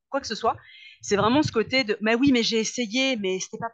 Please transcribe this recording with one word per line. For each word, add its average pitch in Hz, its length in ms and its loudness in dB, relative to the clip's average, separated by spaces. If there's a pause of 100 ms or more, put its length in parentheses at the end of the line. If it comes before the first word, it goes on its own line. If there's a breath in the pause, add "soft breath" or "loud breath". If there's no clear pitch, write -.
(100)
quoi 269 100 -2
que - 80 -10
ce 220 80 -8
soit. - 200 -2 (460 loud breath)
C'est 202 140 0
vraiment 226 260 4
ce - 80 -2
côté 233 320 0
de, « 214 180 -2
Mais 220 140 2
oui, 277 160 4
mais 240 140 4
j'ai 220 160 0
essayé, 247 560 -2
mais 190 240 -4
c'était - 180 -12
pas 226 140 -8